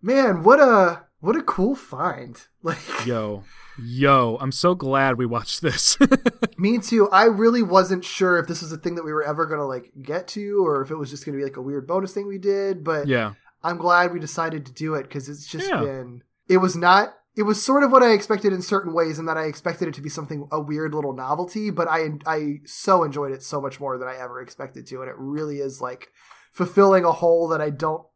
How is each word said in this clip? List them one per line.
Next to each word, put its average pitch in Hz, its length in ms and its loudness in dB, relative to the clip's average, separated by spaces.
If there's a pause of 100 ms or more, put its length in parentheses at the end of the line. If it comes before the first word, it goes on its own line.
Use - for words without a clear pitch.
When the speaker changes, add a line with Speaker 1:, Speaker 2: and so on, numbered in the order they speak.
Speaker 1:
Man, 220 420 2
what 254 160 10
a, 202 440 6 (160)
what 190 160 0
a 330 80 0
cool 226 320 0
find. 135 680 -8 (100)
<laughs> - 0 - (100)
Like - 440 -6
Speaker 2:
Yo. 104 400 -6 (360)
Yo, 123 600 2
I'm 135 100 -4
so 175 240 2
glad 135 420 0
we 123 80 -2
watched 117 360 -6
this. - 360 0 (300)
<laughs> - 300 -4
Speaker 1:
Me 208 200 0
too. 214 320 2
I 190 140 6
really 233 400 4
wasn't 185 400 2
sure 180 340 0
if 165 100 0
this 165 140 -6
was 160 120 -10
a 160 40 -10
thing 175 180 -6
that 170 100 -8
we 151 80 -6
were 151 100 -2
ever 151 220 -2
gonna, 151 200 -4
like, 127 360 -8
get 156 280 -6
to 202 360 -2
or 143 160 0
if 135 100 -8
it 160 60 -8
was 143 120 -8
just 143 160 -12
gonna 143 120 -8
be, 139 80 -6
like, 135 100 -8
a 131 60 -12
weird 135 260 -8
bonus 190 260 -2
thing 202 140 -8
we 196 100 -10
did, 196 460 -4
but 147 240 -2
Speaker 2:
Yeah. 113 280 0 (280)
Speaker 1:
I'm 170 140 -4
glad 175 340 2
we 175 80 -6
decided 160 460 -6
to 127 80 -20
do 156 220 -6
it 135 140 -6
'cause 135 200 -10
it's 147 180 -14
just 359 220 -8
Speaker 2:
Yeah. 277 100 -2
Speaker 1:
been, 127 440 -8 (260)
it 185 80 6
was 180 180 2
not, 180 380 4 (240)
it 214 60 0
was 208 200 2
sort 277 200 4
of 262 100 4
what 262 100 10
I 233 80 6
expected 202 400 2
in 185 100 -4
certain 190 300 -2
ways 160 260 0
in 160 100 -8
that 160 100 -2
I 156 80 -4
expected 170 420 -6
it 151 60 -8
to 143 80 -16
be 147 80 -10
something, 143 420 -10
a 151 80 -2
weird 151 340 -6
little 147 200 -4
novelty, 175 560 -4
but 165 180 -2
I, 160 220 -2 (160)
I 151 400 -4
so 185 400 2
enjoyed 143 260 -6
it 135 100 -10
so 147 200 -6
much 135 180 -8
more 135 180 -6
than 127 120 -10
I 131 80 -12
ever 127 240 -12
expected 131 460 -16
to, 131 120 -14
and 131 100 -12
it - 80 -14
really 143 420 -8
is, 135 200 -8
like, 127 300 -10 (420)
fulfilling 190 540 4
a 165 80 4
hole 170 340 4
that 160 140 0
I 151 80 -2
don't 156 340 -4 (120)